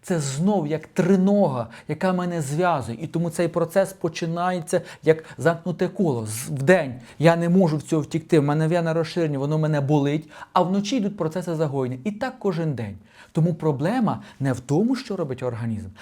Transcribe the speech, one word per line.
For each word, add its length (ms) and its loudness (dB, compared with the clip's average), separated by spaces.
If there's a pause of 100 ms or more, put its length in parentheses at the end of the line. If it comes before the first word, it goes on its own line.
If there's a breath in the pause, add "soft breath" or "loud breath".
це 180 -2
знов 460 0
як 200 -4
тринога, 800 2 (200 loud breath)
яка 240 0
мене 300 -2
зв'язує. 580 0
І 60 -8
тому 240 -2
цей 180 -2
процес 440 0
починається 880 -2 (200 loud breath)
як 220 4 (140 loud breath)
замкнуте 500 0
коло. 380 0
З-, 220 -8
вдень 460 2 (240 loud breath)
я 180 6
не 120 0
можу 280 4
в 60 -4
цього 200 0
втікти, 380 2
в 20 2
мене 260 2
вена 260 2
розширення, 440 0
воно 200 0
мене 220 2
болить, 500 2 (220 loud breath)
а 100 4
вночі 340 0
йдуть 200 -2
процеси 380 -4
загоєння. 500 -2
І 80 -2
так 260 -8
кожен 360 -2
день. 240 -8 (340 loud breath)
Тому 220 2
проблема 680 0 (180 loud breath)
не 120 0
в 80 -4
тому, 360 0
що 200 -8
робить 260 -6
організм, 460 -6 (140)